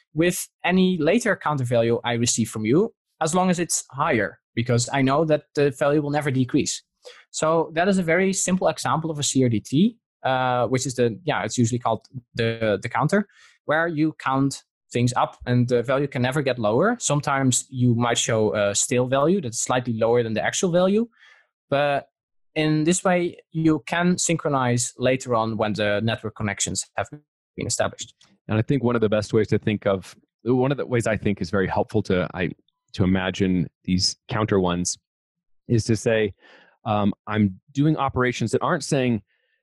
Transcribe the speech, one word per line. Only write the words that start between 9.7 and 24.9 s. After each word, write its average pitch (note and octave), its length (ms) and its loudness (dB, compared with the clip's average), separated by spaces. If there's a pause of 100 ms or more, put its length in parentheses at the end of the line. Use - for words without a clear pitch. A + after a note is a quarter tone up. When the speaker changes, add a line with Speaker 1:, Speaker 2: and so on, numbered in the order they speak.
Speaker 1:
uh, B2+ 440 0
which B2 200 -2
is B2+ 80 -8
the, A#2 280 0
yeah, A#2 200 -2
it's A2 140 -4
usually A#2+ 200 2
called A#2 300 -4 (260)
the, A2+ 480 0
the A2+ 80 -8
counter, D#3 380 0 (380)
where D#3+ 220 0
you D#3 300 -2
count C3+ 460 -2 (280)
things B2 260 0
up D3 280 0
and B2 220 2
the A#2+ 160 2
value C3+ 240 0
can C3+ 140 -6
never C3 200 0
get B2+ 160 -2
lower. B2+ 420 2
Sometimes C#3 720 0
you B2 240 2
might A#2 240 0
show A2 380 0
a G2+ 180 0
stale B2 320 0
value C#3+ 360 2
that's A#2 180 -8
slightly B2+ 340 -2
lower A#2 300 2
than A2+ 100 -4
the G#2 80 -2
actual F3 300 -2
value, G3 360 2 (640)
but C#3+ 380 0 (480)
in D#3 300 0
this F3+ 180 0
way, F3+ 340 0 (140)
you D#3+ 340 0
can F3 320 0
synchronize C3 800 0